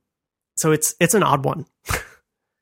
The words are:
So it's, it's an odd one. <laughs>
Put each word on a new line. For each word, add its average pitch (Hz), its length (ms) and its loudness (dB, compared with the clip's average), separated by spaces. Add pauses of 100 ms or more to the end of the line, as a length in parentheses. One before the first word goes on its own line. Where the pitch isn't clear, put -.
(560)
So 160 160 2
it's, 151 280 0
it's 170 140 2
an 202 80 4
odd 139 220 0
one. 143 200 -4 (240)
<laughs> - 60 -2 (680)